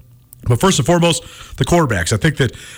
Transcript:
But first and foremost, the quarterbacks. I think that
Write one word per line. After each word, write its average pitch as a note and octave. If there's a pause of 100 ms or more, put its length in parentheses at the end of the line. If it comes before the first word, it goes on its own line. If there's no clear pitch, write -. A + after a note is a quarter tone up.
(460)
But A#2
first F#3
and A#2+
foremost, E3+ (340)
the -
quarterbacks. A#2+
I G#2+
think D3+
that C3 (240)